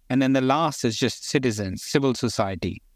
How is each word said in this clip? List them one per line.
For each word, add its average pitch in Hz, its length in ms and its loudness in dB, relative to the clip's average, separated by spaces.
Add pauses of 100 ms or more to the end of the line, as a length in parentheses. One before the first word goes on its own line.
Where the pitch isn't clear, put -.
(100)
And 131 100 2
then 135 120 4
the 135 80 4
last 143 440 0
is 113 120 0
just - 280 -2
citizens, 107 600 -2
civil 139 300 2
society, 98 680 -2 (140)